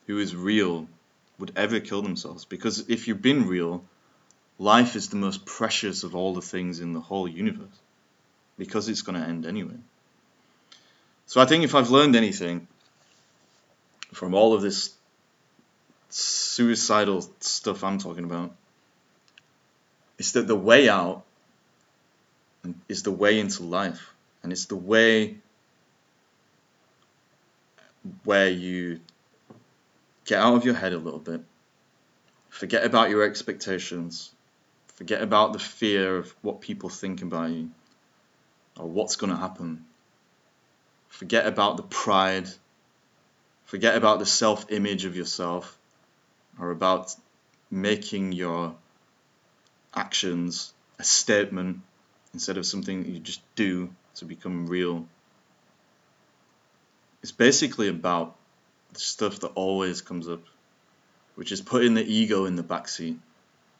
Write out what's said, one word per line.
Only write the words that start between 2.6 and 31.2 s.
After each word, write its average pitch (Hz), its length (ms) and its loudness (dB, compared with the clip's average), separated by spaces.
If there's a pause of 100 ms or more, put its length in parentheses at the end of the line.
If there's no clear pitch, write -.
if 117 180 -2
you've 101 140 -4
been 127 260 2
real, 87 360 -2 (760)
life 208 360 6
is 196 140 -6
the - 60 -8
most 98 300 -4
precious 107 580 -4
of 90 120 -10
all 92 200 -2
the 90 60 -6
things 90 380 -8
in 85 140 -8
the 82 60 -6
whole 95 280 -6
universe, 95 520 -6 (800)
because 98 300 -6
it's 107 140 -4
gonna 87 240 -6
end 82 200 -6
anyway. 95 280 -8 (1500)
So - 160 6
I 131 40 12
think 160 180 4
if 139 100 0
I've 127 160 6
learned 139 260 8
anything 98 520 0 (1500)
from 92 220 -4
all 110 180 8
of 101 80 2
this 98 320 -4 (1160)
suicidal 104 1160 0 (140)
stuff - 440 -4
I'm 98 140 -2
talking 87 280 -8
about, 85 280 -8 (1700)
it's - 140 -4
that 120 120 2
the 110 100 2
way 117 340 8
out 92 340 0 (1600)
is - 140 -8
the 104 100 -2
way 104 280 4
into 98 240 -4
life, 87 500 -6 (300)
and 87 80 -6
it's 90 140 -6
the 104 100 -8
way 107 640 4 (3000)
where 98 240 6
you 90 500 -4 (1300)
get 104 140 2
out 120 160 8
of 120 100 4
your 123 100 2
head 92 180 -2
a 87 40 -6
little 80 220 -8
bit, 82 220 -10 (1080)